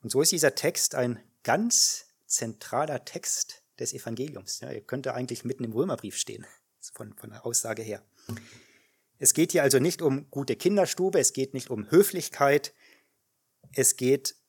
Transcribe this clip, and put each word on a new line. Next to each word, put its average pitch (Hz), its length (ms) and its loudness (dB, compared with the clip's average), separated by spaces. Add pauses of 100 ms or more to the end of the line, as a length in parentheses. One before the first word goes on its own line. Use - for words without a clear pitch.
Und 113 80 -8
so 135 100 4
ist 160 120 4
dieser 151 220 4
Text - 400 0
ein 123 260 0 (220)
ganz - 640 2 (200)
zentraler 127 760 -4
Text - 580 -8 (160)
des 120 140 -6
Evangeliums. 117 680 -8
Ja, 127 80 -12
er 123 120 -10
könnte 131 340 -6
eigentlich 123 300 -8
mitten 131 200 -6
im 113 80 -8
Römerbrief 120 440 -4
stehen, - 300 -10 (480)
von, 104 200 -16
von 113 160 -18
der 110 140 -20
Aussage 113 380 -4
her. 104 200 -10 (1160)
Es - 160 4
geht 165 180 2
hier 156 100 6
also 139 160 6
nicht 170 240 0
um 139 280 0
gute 143 260 -4
Kinderstube, 185 640 2
es 131 140 2
geht 135 220 -4
nicht 131 160 -8
um 107 200 -6
Höflichkeit, 151 840 4 (1000)
es - 240 2
geht 135 400 2 (120)